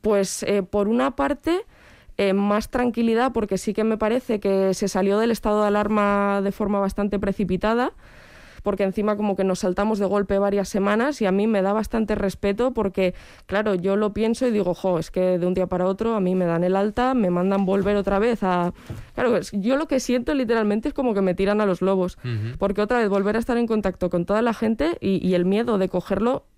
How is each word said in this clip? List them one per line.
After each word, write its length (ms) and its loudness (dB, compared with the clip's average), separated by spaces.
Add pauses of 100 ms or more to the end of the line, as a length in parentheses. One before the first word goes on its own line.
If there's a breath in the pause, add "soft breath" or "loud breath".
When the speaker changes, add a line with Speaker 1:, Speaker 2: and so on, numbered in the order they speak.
Speaker 1:
Pues, 420 0
eh, 180 0
por 260 -2
una 280 0
parte, 500 -2 (520 loud breath)
eh, 160 2
más 360 0
tranquilidad, 640 0
porque 240 -2
sí 160 -4
que 100 0
me 140 0
parece 420 -2
que 360 2
se 120 -2
salió 300 2
del 140 2
estado 300 0
de 80 2
alarma 760 2
de 80 0
forma 280 -2
bastante 380 -2
precipitada, 760 0 (680 loud breath)
porque 200 0
encima 320 0
como 200 0
que 80 0
nos 160 0
saltamos 380 0
de 80 0
golpe 340 0
varias 300 0
semanas 520 0
y 40 0
a 60 2
mí 160 2
me 140 2
da 120 2
bastante 420 -2
respeto 580 -2
porque, 420 0 (300 loud breath)
claro, 300 0
yo 200 0
lo 180 0
pienso 320 0
y 60 2
digo, 220 0
"Jo, 260 0
es 100 -6
que 300 0
de 80 0
un 60 0
día 140 0
para 180 -2
otro 300 0
a 40 0
mí 160 2
me 100 2
dan 200 2
el 100 2
alta, 380 0
me 160 2
mandan 360 2
volver 300 2
otra 240 2
vez 240 0
a". 300 0 (420 loud breath)
Claro, 220 0
es, 160 -4
yo 240 0
lo 100 -2
que 140 0
siento 320 0
literalmente 560 0
es 40 -8
como 200 0
que 80 0
me 120 2
tiran 280 2
a 40 2
los 160 0
lobos, 440 0
Speaker 2:
Ujú. 320 -6
Speaker 1:
porque 240 0
otra 180 0
vez 100 2
volver 280 0
a 20 0
estar 180 -2
en 100 0
contacto 420 -2
con 160 0
toda 160 0
la 120 2
gente 460 0
y, 260 0
y 100 2
el 100 2
miedo 320 0
de 100 0
cogerlo 580 -2 (120)